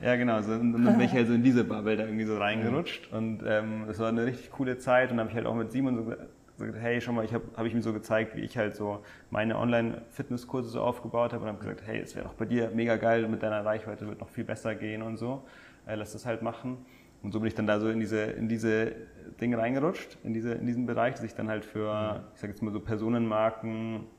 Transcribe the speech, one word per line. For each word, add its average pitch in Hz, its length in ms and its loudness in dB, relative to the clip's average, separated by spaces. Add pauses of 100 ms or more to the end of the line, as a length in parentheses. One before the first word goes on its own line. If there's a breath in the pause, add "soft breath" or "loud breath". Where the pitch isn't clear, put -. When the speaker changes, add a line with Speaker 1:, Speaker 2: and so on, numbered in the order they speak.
Speaker 1:
Ja, 123 140 4
genau, 120 260 4
so, 104 120 0
und 117 200 4
dann 120 240 8
bin 120 40 8
ich 120 120 4
halt 120 140 6
so 120 60 6
in 117 100 6
diese 123 200 8
Bubble 107 320 0
da 107 100 0
irgendwie 110 200 -2
so 107 120 0
reingerutscht 113 760 0
Speaker 2:
Mhm. 110 60 -4
Speaker 1:
und, 110 280 -2
ähm, 110 440 0
es 104 100 -6
war 113 100 2
eine 117 160 2
richtig 123 260 -4
coole 127 280 -2
Zeit 127 320 4
und 117 80 0
hab 110 100 0
ich 107 60 -6
halt 117 100 0
auch 113 80 2
mit 110 180 -2
Simon 127 260 0
so 110 80 -2
ge-, - 120 -6 (400)
so 110 80 -6
gesagt, 110 180 -6
hey, 120 180 0
schau 120 100 -4
mal, 117 140 2
ich 113 80 -4
hab, 117 80 0 (140)
hab 113 100 -2
ich 113 80 0
ihm 117 80 2
so 110 120 0
gezeigt, 110 420 0
wie 110 60 -6
ich 107 160 -6
halt 104 180 0
so 104 280 -4 (260 loud breath)
meine 107 280 0
Online-Fitnesskurse 117 1120 -2
so 110 120 -4
aufgebaut 120 520 0
hab 113 80 -4
und 107 80 -4
hab 104 100 -8
gesagt, 104 260 -8
hey, 110 140 -4
es - 160 -10
wär - 80 -6
doch - 100 -10
bei 113 120 -2
dir 113 280 2
mega 113 220 4
geil, 113 320 4
mit 110 160 -2
deiner 107 200 0
Reichweite 107 440 -2
wird 104 140 -10
noch 117 80 -12
viel 117 140 -8
besser 110 320 -4
gehen 107 280 -6
und 110 140 -6
so, 131 260 -6 (420 loud breath)
äh, 110 100 -6
lass 107 180 -8
das 104 120 -12
halt 113 160 -2
machen. 123 360 -6 (440 loud breath)
Und 101 100 -6
so 107 80 -2
bin 110 80 0
ich 110 60 0
dann 107 140 0
da 104 120 4
so 110 100 2
in 113 100 0
diese, 110 240 0
in 113 260 -2
diese 113 440 2 (460)
Dinge 120 200 0
reingerutscht, 135 640 0
in 113 100 -4
diese, 113 200 -2
in - 120 -4
diesen 120 220 0
Bereich, 117 260 2
dass 131 100 -8
ich 110 120 -8
dann 110 140 -4
halt 107 160 -2
für, 107 280 -2
Speaker 2:
Mhm. 107 260 -2 (140)
Speaker 1:
ich - 80 -20
sag 104 80 -6
jetzt 101 140 -6
mal 107 80 -2
so 104 80 -4
Personenmarken 113 1300 0 (140)